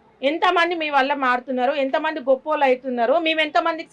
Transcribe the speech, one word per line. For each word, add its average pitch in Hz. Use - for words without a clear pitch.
ఎంతమంది 339
మీ 302
వల్ల 269
మారుతున్నారు, 247
ఎంతమంది 302
గొప్పోళ్ళు 285
అవుతున్నారు, 254
మేము 320
ఎంతమందికి 330